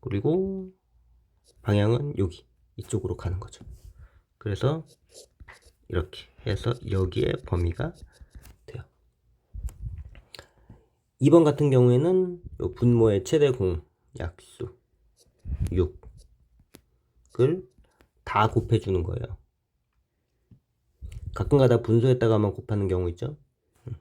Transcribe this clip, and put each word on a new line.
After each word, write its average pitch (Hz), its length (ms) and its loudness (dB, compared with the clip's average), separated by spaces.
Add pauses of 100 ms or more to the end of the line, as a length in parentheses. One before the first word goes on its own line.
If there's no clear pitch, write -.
그리고 185 720 -4 (880)
방향은 113 560 0
여기 90 280 -4 (300)
이쪽으로 90 400 -6
가는 90 240 -6
거죠. - 240 -16 (720)
그래서 135 480 -4 (1000)
이렇게 - 400 -6 (180)
해서 104 260 -4 (160)
여기에 95 440 -2 (120)
범위가 87 480 -4 (720)
돼요. - 180 -16 (2250)
이 135 100 4
번 165 140 8
같은 147 280 4
경우에는 165 680 4 (200)
요 90 140 -6
분모의 113 500 4
최대 147 260 4
공약수 - 1300 -6 (920)
육을 - 2000 -6 (540)
다 107 260 2
곱해주는 101 540 0
거예요. - 340 -8 (2000)
가끔가다 120 480 4
분소에다가만 113 680 2
곱하는 101 340 -4
경우 92 240 -2
있죠. 127 260 -8 (520)
음. - 120 -10